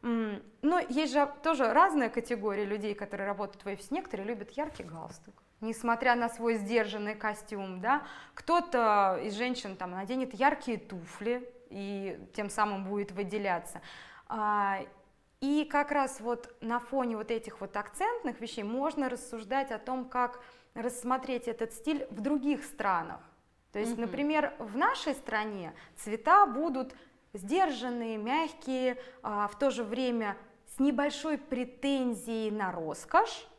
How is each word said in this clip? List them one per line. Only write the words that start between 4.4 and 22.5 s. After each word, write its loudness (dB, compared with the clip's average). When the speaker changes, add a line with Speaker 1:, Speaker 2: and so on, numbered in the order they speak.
Speaker 1:
яркий -6
галстук, -14
несмотря 2
на 2
свой 0
сдержанный 2
костюм, -6
да. 2
Кто-то 4
из -2
женщин -2
там -6
наденет -2
яркие 2
туфли -6
и -6
тем -4
самым 0
будет -2
выделяться. -4
А, 0
и 2
как 2
раз 0
вот -4
на -2
фоне 0
вот -4
этих -4
вот -10
акцентных -2
вещей -6
можно 0
рассуждать -2
о -4
том, -4
как -2
рассмотреть -2
этот -4
стиль -2
в -8
других 0